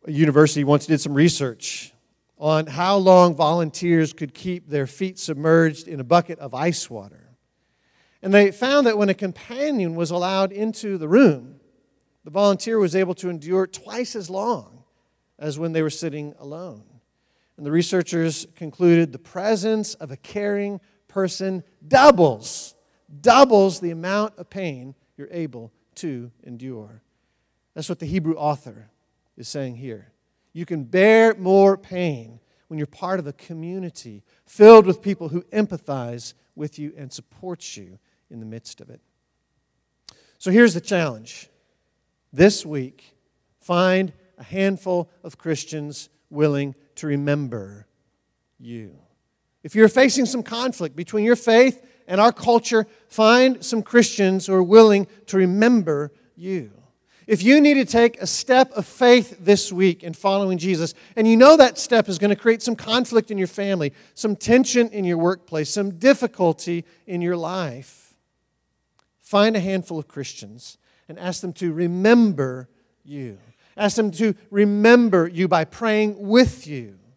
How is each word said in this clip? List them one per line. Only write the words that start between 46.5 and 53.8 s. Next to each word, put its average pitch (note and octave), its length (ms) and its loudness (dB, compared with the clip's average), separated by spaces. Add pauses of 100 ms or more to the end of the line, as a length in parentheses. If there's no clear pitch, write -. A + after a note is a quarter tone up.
to D#3+ 120 -12
remember C3 800 -6 (720)
you. A2+ 400 -18 (640)
If D#3+ 100 -16
you're G#3+ 160 8
facing C4 380 2
some A#3+ 160 -6
conflict A3+ 520 -8
between G#3 300 -6
your A#3+ 100 4
faith A#3 480 2 (240)
and F#3+ 140 0
our A#3 100 6
culture, A3+ 540 0 (220)
find B3 580 2
some A3+ 160 -4